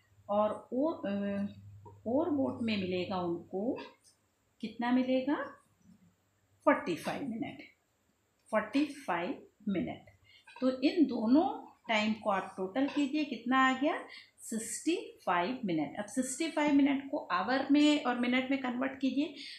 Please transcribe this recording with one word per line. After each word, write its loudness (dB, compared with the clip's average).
और 0
ओ-, 2
अ, -6
और 2
बोट 0
में 0
मिलेगा -2
उनको -4
कितना -4
मिलेगा, 2
फ़ोर्टी 2
फ़ाइव -6
मिनट, -8
फ़ोर्टी 2
फ़ाइव -6
मिनट। -4
तो 0
इन 6
दोनों 2
टाइम 2
को -2
आप 0
टोटल 0
कीजिए, 0
कितना 2
आ 0
गया, 2
सिक्सटी -4
फ़ाइव 0
मिनट। -2
अब -4
सिक्सटी -4
फ़ाइव 2
मिनट 4
को -4
आवर 0
में 6
और 0
मिनट 0
में 0
कन्वर्ट -4
कीजिए, -2